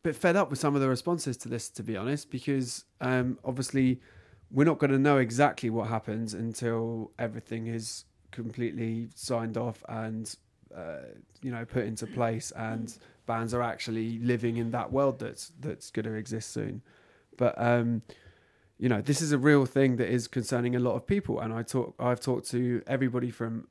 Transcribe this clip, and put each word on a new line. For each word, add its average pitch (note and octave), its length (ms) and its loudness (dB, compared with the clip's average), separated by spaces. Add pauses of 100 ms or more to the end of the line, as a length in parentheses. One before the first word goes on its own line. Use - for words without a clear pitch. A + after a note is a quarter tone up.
bit D#3+ 140 0
fed - 180 4
up F#3+ 160 4
with C#3 80 -2
some C#3+ 160 2
of C#3+ 60 4
the C3+ 80 4
responses C3+ 480 0
to - 120 -14
this, A#2 200 -4
to - 140 -10
be G#2+ 140 -4
honest, C3 340 -2
because, C3 560 -2 (140)
um, B2+ 440 2
obviously B2+ 560 2 (500)
we're C3+ 140 6
not D#3 140 4
gonna C3+ 200 4
know C#3 200 6
exactly B2 520 2
what A2 180 0
happens A2 460 -4
until A2+ 840 -4
everything A2+ 500 -6
is A2+ 360 -8 (280)
completely A2+ 840 -4
signed A2+ 420 -4
off A#2 320 -4
and, A2 460 -6 (400)
uh, D#2+ 280 -10 (400)
you C3 100 -6
know, A#2 120 -6
put A#2 200 0
into A2 220 -6
place A2+ 500 -2
and A2+ 420 -6 (280)
bands A#2 280 -2
are A#2+ 80 2
actually A2+ 560 -4
living A#2+ 380 2
in A#2 160 -2
that A#2+ 180 -4
world C3+ 300 2
that's, - 400 -10
that's - 300 -8
gonna A2 240 -4
exist A2 360 -6
soon. G#2 320 -6 (540)
But, A#2+ 200 4
um, A#2 460 2 (760)
you B2 100 0
know, G#2+ 120 2
this C#3+ 220 0
is D3+ 80 -2
a C#3+ 80 4
real C#3+ 280 8
thing C3+ 300 4
that A2+ 120 0
is A#2+ 180 2
concerning B2 480 0
a B2 60 2
lot B2 160 2
of B2 100 -6
people. - 320 0
And A2+ 160 -4
I A#2 80 -2
talk, - 380 -2
I've B2 180 2
talked - 320 -2
to B2 380 0
everybody B2 420 0
from A2+ 400 -6